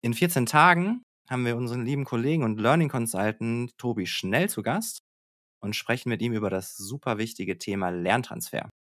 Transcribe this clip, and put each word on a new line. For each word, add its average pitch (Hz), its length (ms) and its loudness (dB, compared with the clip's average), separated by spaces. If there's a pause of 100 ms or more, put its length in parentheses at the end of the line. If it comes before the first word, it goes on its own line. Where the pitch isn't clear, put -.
In 117 120 0
vierzehn 143 320 2
Tagen 180 560 6 (260)
haben 127 160 -2
wir 120 120 0
unseren 120 280 -2
lieben 139 200 0
Kollegen 131 380 0
und 110 180 0
Learning 147 280 4
Consultant 117 880 -2
Tobi 107 280 -2
Schnell 120 420 0
zu - 140 -6
Gast 190 360 -4 (640)
und 104 120 -4
sprechen 120 360 -2
mit 110 120 0
ihm 120 100 0
über 104 180 0
das 95 260 -6
super 110 420 -6
wichtige 104 400 -6
Thema 98 320 -2
Lerntransfer. 92 800 -2 (160)